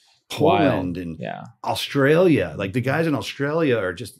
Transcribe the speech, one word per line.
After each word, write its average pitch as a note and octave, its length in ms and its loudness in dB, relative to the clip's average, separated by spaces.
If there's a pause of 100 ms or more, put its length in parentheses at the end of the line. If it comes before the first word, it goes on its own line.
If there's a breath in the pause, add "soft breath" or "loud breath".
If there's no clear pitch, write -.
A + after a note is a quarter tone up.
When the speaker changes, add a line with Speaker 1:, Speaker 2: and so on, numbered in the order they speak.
(400 soft breath)
Speaker 1:
Wild. G2 320 4
Speaker 2:
Poland F2+ 260 -2
and E2+ 220 -8
Speaker 1:
Yeah. G1+ 240 -10 (200)
Speaker 2:
Australia? C3+ 960 2
Like, G2 160 -4
the B2+ 80 0
guys C#3+ 260 -2
in D3 80 0
Australia C#3+ 640 0
are F#2 160 -2
just, G2 260 -14